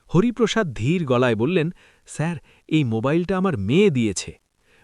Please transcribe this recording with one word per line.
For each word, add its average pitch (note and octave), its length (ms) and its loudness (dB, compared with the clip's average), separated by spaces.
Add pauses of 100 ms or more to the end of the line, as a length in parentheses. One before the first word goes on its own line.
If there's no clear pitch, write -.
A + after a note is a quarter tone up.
(160)
হরিপ্রসাদ G#3+ 580 0
ধীর D3 320 -2
গলায় B2 300 2
বললেন, D#3 380 0 (340)
"স্যার, D#3+ 300 -6 (300)
এই D#3 160 2
মোবাইলটা C#3+ 540 -2
আমার F#3 200 -2
মেয়ে C#3 320 4
দিয়েছে।" A2+ 520 -4 (420)